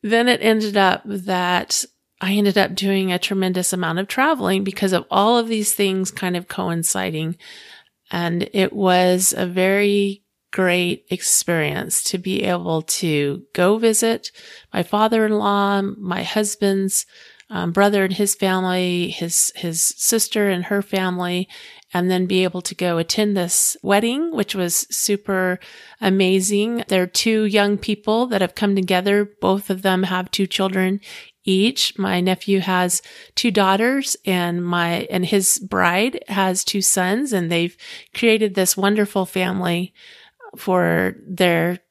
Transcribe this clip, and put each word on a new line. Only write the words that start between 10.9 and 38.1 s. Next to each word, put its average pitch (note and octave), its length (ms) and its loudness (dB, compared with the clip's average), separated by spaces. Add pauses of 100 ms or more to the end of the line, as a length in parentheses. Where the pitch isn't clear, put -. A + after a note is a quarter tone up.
experience - 920 -2
to - 140 -4
be F#3 280 -4
able F3 360 -2
to D3+ 720 -2
go F#3 240 2
visit A3+ 560 0 (400)
my F#3 100 0
father-in-law, G#3 1000 2
my G3 400 -6
husband's, G3 840 0 (460)
um, F3+ 200 -4
brother G3 320 4
and F#3+ 120 0
his G3+ 200 0
family, F#3 760 0
his, - 460 -2
his E3 260 -4
sister - 680 0
and F3+ 160 0
her G3+ 160 -2
family, F3+ 680 -2 (460)
and F3+ 180 2
then F#3 140 2
be F#3 200 2
able F3+ 180 -4
to - 120 -8
go F3 220 -2
attend G3+ 400 0
this - 460 0
wedding, A#3+ 520 0
which G3+ 200 -2
was F3 360 -2
super F#3 680 -2 (400)
amazing. G3 880 2
There F#3+ 140 2
are F3+ 40 0
two A3 380 2
young G3+ 320 2
people G#3+ 520 -2
that G#3 120 0
have F3+ 140 -2
come G3+ 200 0
together. G3 560 2 (120)
Both F#3+ 260 0
of F#3+ 140 -2
them F#3 220 2
have F#3 260 -4
two G3 160 0
children F#3+ 540 -2 (440)
each. G3+ 540 0
My F#3 240 0
nephew F#3 380 0
has F3+ 420 -2 (320)
two A#3+ 160 0
daughters, G#3 720 2
and F3 400 -2
my, E3+ 460 -2
and F3+ 160 0
his F#3+ 320 2
bride F#3+ 680 0
has F#3+ 360 0
two G3+ 160 -2
sons, G#3 540 0
and E3+ 180 0
they've E3+ 240 -2 (380)